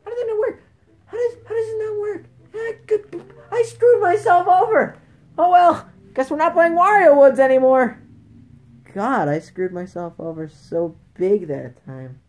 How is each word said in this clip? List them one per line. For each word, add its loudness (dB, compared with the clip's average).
How -18
did -10
that -6
not -6
work? -6
How -18
does, -6
how -12
does -4
it -10
not -8
work? -8
I -10
could, -6
I -4
screwed 2
myself 2
over! 0
Oh 2
well, 2
guess -4
we're -6
not 0
playing 2
Wario 4
Woods 6
anymore! 2
God, -2
I -2
screwed -8
myself -12
over -12
so -8
big -2
that -12
time. -18